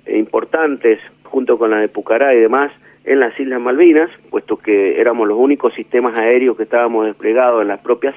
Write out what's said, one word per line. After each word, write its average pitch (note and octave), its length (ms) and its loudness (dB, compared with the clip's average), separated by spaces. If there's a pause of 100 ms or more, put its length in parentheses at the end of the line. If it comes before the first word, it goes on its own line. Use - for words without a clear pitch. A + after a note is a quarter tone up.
eh, G#2 140 -2
importantes, A#2+ 800 -2 (260)
junto B2+ 320 -2
con A2 140 0
la G#2+ 80 0
de G#2+ 100 0
Pucará B2 460 0
y A#2+ 40 4
demás, C3 320 2 (340)
en C3+ 140 0
las A#2 220 -2
Islas B2+ 220 -6
Malvinas, D#3 480 4 (180)
puesto G#2 300 -6
que G2 420 0
éramos A#2 260 0
los G#2 120 -2
únicos C3+ 340 0
sistemas A#2 460 -4
aéreos A#2+ 360 2
que A2 100 -6
estábamos A#2 420 -2
desplegados A2+ 560 0
en G#2 60 -2
las G2 120 -6
propias C3+ 360 -4